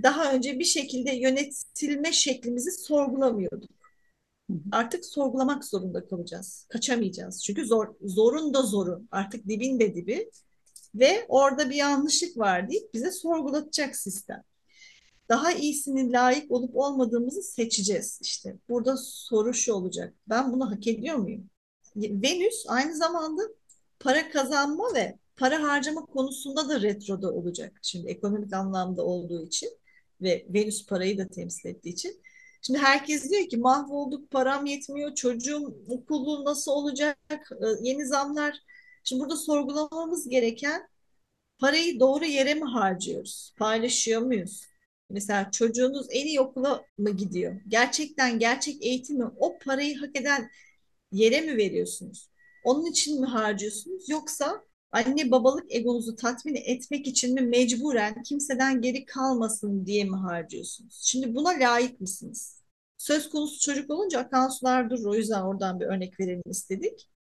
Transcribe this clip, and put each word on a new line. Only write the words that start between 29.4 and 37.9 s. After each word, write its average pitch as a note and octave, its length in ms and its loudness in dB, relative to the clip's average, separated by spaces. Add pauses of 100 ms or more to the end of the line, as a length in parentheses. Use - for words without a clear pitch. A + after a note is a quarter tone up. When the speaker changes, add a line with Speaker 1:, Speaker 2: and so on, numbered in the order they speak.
Speaker 1:
için A4 240 -4 (500)
ve F#3 280 0
Venüs G#3 380 0
parayı F#3+ 320 0
da F#3+ 100 -4
temsil F3 400 -10
ettiği F3 200 -12
için. F4 340 -10 (400)
Şimdi C4 160 0
herkes C#4 520 4
diyor G4 180 2
ki, A#3 80 -2
"Mahvolduk, C#4 720 0
param C4+ 360 2
yetmiyor, C#4+ 480 -6
çocuğum C4 600 -2 (140)
okulu C#4 560 -4
nasıl C#4+ 280 0
olacak, C#4+ 460 0 (120)
e, D4+ 360 -6 (160)
yeni C4+ 240 -2